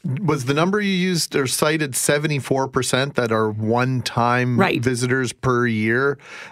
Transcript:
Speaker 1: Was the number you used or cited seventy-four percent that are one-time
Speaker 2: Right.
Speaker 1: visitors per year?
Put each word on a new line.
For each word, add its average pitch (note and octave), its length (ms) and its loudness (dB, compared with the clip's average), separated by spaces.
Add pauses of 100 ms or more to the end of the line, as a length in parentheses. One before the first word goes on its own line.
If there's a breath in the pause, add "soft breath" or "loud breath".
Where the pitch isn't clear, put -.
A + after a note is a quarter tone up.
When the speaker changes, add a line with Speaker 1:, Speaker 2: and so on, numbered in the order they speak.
(220)
Speaker 1:
Was D3 220 0
the C#3 100 0
number F#3 260 2
you G3+ 140 0
used F3+ 400 0
or C#3 140 2
cited D3+ 480 -2
seventy-four C#3+ 720 0
percent C3 480 -2
that A#2+ 160 0
are A2 180 2
one-time A#2+ 1040 0
Speaker 2:
Right. F3+ 240 2
Speaker 1:
visitors B2 520 0
per B2 340 0
year? A#2 500 0 (360 loud breath)